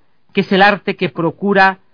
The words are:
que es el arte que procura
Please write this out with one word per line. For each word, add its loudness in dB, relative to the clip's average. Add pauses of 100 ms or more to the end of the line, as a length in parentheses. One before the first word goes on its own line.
(320)
que -4
es -4
el 2
arte 0
que -6
procura -2 (160)